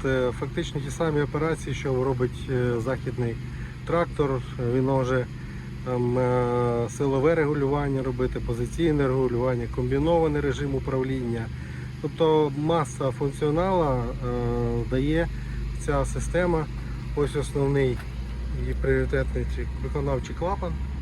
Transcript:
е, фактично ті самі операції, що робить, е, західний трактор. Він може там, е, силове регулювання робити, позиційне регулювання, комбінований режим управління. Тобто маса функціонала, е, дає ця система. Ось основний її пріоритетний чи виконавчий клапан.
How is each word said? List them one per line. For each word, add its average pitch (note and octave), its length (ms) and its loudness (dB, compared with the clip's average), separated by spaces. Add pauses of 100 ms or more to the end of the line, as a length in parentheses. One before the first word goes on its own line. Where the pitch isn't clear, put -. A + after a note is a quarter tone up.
е, B2+ 340 2
фактично C#3+ 420 -4
ті C#3 100 -6
самі D#3 300 2
операції, D3 540 -2
що B2+ 280 0
робить, B2+ 480 0
е, B2 280 2
західний B2 560 -2 (520)
трактор. D3+ 420 2 (440)
Він C3 120 4
може C3 400 2 (600)
там, B2 340 0
е, B2 720 2
силове C#3 460 2
регулювання C#3+ 680 2
робити, B2+ 360 0
позиційне B2 680 0
регулювання, B2+ 680 2
комбінований D3 680 2
режим C#3 340 0
управління. C3 680 -2 (560)
Тобто D#3 560 4
маса D3 540 0
функціонала, D3+ 920 2
е, - 0 - (840)
дає D3 380 2 (580)
ця C#3 200 0
система. E3 600 0 (500)
Ось C#3+ 200 0
основний C#3 640 2 (640)
її B2+ 200 -2
пріоритетний C3 640 2 (100)
чи A#2+ 120 -4 (160)
виконавчий C3+ 520 -2
клапан. F3+ 380 -2 (280)